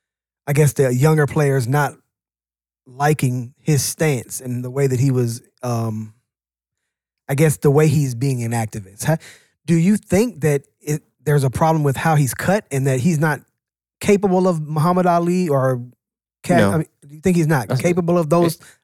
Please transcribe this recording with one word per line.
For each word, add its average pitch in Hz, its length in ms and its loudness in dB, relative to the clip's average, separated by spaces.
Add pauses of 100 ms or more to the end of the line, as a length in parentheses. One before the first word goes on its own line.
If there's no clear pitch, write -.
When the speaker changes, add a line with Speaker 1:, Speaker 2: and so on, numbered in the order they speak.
(480)
Speaker 1:
I 143 60 -4
guess 143 200 2
the 131 200 0
younger 147 340 2
players 139 400 0
not 135 260 0 (920)
liking 127 760 -2
his 147 240 0
stance - 580 -4
and 123 220 -8
the 127 80 -10
way 139 160 0
that 127 120 -2
he 139 120 2
was, 120 300 -2 (200)
um, 113 520 -6 (1160)
I 139 60 -4
guess 151 220 2
the 147 140 2
way 156 160 4
he's 139 280 0
being 127 280 -4
an 117 80 -4
activist. 110 540 -8
Ha-, 156 120 0 (480)
do 170 100 0
you 185 220 2
think 196 440 -2
that 143 220 0 (180)
it, 151 220 -6 (200)
there's 147 200 2
a 135 60 0
problem 160 340 0
with 135 120 0
how 160 200 0
he's 147 180 0
cut 208 380 -2
and 135 160 -2
that 131 120 0
he's 151 200 0
not 151 200 -2 (640)
capable 190 460 2
of 165 140 0
Muhammad 160 440 0
Ali 175 440 0
or 131 320 0 (640)
Ca- 175 120 2
Speaker 2:
No. 101 140 4
Speaker 1:
I 165 80 0
mean, 156 80 -4 (200)
do 143 80 -20
you 156 60 -20
think 180 160 2
he's 165 100 2
not 135 220 0
Speaker 2:
That's 127 120 0
Speaker 1:
capable 175 360 0
of 160 120 0
those, 170 260 2
Speaker 2:
it - 60 -20 (220)